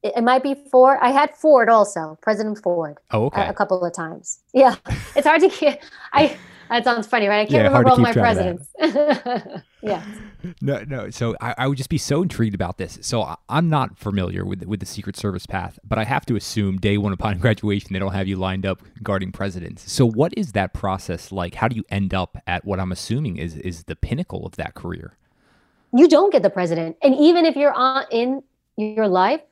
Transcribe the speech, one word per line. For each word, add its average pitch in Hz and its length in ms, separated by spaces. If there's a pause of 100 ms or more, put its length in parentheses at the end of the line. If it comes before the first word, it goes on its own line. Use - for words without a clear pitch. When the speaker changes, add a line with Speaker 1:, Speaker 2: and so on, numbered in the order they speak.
Speaker 1:
it, 202 140
it 233 80
might 254 180
be 277 140
four. 262 480
I 247 60
had 285 260
Ford 262 340
also, 196 520
President 214 420
Ford. 165 340 (140)
Speaker 2:
Oh, 113 140
okay. 190 200
Speaker 1:
A, - 40
a 202 40
couple 190 300
of 175 100
times. - 460 (140)
Yeah. 254 220 (100)
<laughs> - 300
It's 285 120
hard 311 140
to 370 80
get, - 340 (300)
I, 285 240 (320)
that 233 160
sounds 233 200
funny, 220 220
right? 208 140
I 214 40
can't 123 200
Speaker 2:
Yeah, - 40
hard 254 160
Speaker 1:
remember 254 180
Speaker 2:
to - 40
Speaker 1:
all - 60
Speaker 2:
keep - 20
Speaker 1:
my 123 180
Speaker 2:
track 92 40
of - 280 (120)
that. 294 580
Speaker 1:
presidents. - 320
<laughs> - 60 (100)
Yeah. 202 220 (560)
Speaker 2:
No, 135 260
no. 120 220
So 113 320
I, 117 160
I 131 100
would 139 100
just 131 120
be - 80
so 151 240
intrigued 117 320
about 90 240
this. - 240
So 113 220
I, 82 120 (140)
I'm 160 180
not 131 300
familiar 92 480
with, 95 180
with 98 160
the 92 60
Secret - 320
Service 95 300
path, 90 360
but - 140
I 110 60
have 131 240
to 120 80
assume 98 420
day 101 220
one 101 140
upon 92 260
<laughs> 87 60
graduation, 107 460
they 95 60
don't 95 160
have 98 140
you 95 80
lined 95 320
up 95 160 (180)
guarding 95 300
presidents. 87 600
So 127 140
what 120 320
is 185 140
that 98 240
process 92 560
like? 90 240
How 117 120
do 120 80
you 110 140
end 98 240
up 92 320
at 90 180
what 98 160
I'm 92 120
assuming 117 460
is, 80 200
is 85 280
the 82 100
pinnacle - 500
of 85 120
that - 180
career? 85 420 (760)
Speaker 1:
You 277 140
don't 349 240
get 247 120
the 196 80
president. 165 500
And 262 140
even 330 300
if 311 100
you're 285 180
on, 262 380
in 254 320 (340)
your 214 300
life 196 340 (100)